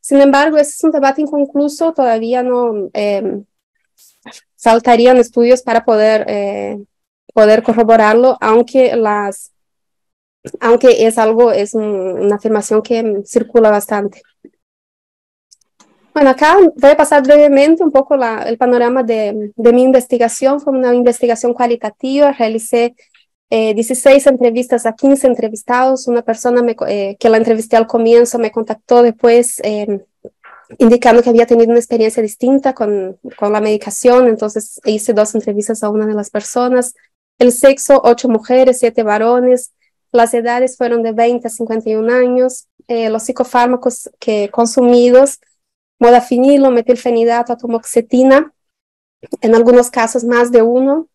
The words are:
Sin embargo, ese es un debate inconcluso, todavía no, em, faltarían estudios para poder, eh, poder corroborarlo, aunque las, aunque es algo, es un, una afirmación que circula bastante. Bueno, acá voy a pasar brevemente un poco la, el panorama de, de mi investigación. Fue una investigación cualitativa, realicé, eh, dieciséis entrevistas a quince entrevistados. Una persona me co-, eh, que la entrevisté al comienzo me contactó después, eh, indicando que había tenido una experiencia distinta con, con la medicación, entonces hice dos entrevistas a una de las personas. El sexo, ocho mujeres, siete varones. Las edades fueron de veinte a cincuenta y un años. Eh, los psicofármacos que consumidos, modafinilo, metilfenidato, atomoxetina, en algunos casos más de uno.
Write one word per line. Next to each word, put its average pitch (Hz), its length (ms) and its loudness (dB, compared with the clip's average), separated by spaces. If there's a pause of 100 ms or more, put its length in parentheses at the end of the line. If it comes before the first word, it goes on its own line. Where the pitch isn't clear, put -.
Sin 277 180 0
embargo, 277 380 2
ese 294 140 0
es - 120 -10
un 320 80 0
debate 277 300 -2
inconcluso, 294 720 -4
todavía 240 500 -2
no, 240 480 -4
em, 202 540 -6 (1120)
faltarían 233 580 2
estudios 247 460 2
para 226 240 -2
poder, 214 420 0
eh, 202 560 -8 (500)
poder 220 300 4
corroborarlo, 226 800 2
aunque 240 560 0
las, 208 560 -6 (1040)
aunque 226 480 2
es 226 100 -2
algo, 226 360 2
es 202 200 -4
un, 220 120 -4
una 196 500 -4
afirmación 214 460 -2
que 220 420 -4
circula 226 480 0
bastante. 208 500 -4 (1900)
Bueno, 277 160 4
acá 302 260 2 (200)
voy 277 160 4
a 302 40 4
pasar 294 280 2
brevemente 294 600 4
un 311 80 0
poco 277 240 0
la, 226 280 -4
el 233 140 -6
panorama 247 460 0
de, 214 500 -6
de 233 200 2
mi 247 100 2
investigación. 262 800 0
Fue 294 100 -4
una 254 220 -2
investigación 240 600 -2
cualitativa, 247 800 -2
realicé, 233 640 -4 (540)
eh, 220 240 -2
dieciséis 254 520 2
entrevistas 247 600 0
a 226 80 -4
quince 269 340 0
entrevistados. 247 800 -2
Una 240 140 -2
persona 240 400 -2
me 240 120 -2
co-, - 140 -8
eh, 202 320 -6
que - 80 0
la 220 80 4
entrevisté 226 400 -2
al 226 100 2
comienzo 233 540 0
me 220 100 -2
contactó 233 540 -2
después, 233 600 0
eh, 208 420 -8 (720)
indicando 240 440 4
que 240 100 0
había 233 140 4
tenido 233 260 2
una 240 80 4
experiencia 226 440 -2
distinta 262 500 -2
con, 202 460 -6 (180)
con 208 140 -4
la 214 80 -2
medicación, 214 680 0
entonces 220 560 -6
hice 214 260 -4
dos 214 240 -2
entrevistas 208 480 -6
a 214 60 -4
una 214 160 -4
de 214 80 -4
las 208 160 -8
personas. 247 680 -4 (440)
El 247 120 4
sexo, 269 540 0
ocho 240 240 0
mujeres, 254 500 0
siete 233 240 -2
varones. 247 720 -2 (400)
Las 233 200 0
edades 240 440 -4
fueron 233 260 -4
de 226 80 -4
veinte 233 360 -2
a 226 40 -10
cincuenta 226 380 -8
y 220 60 -2
un 220 140 -4
años. 254 600 -2 (180)
Eh, 226 220 -4
los 220 140 -6
psicofármacos 247 920 -4
que 208 320 -4
consumidos, 247 920 2 (560)
modafinilo, 254 760 2
metilfenidato, 240 840 -2
atomoxetina, 247 1000 0 (840)
en 226 160 0
algunos 240 340 4
casos 233 360 -4
más 240 260 0
de 240 100 4
uno. 262 540 0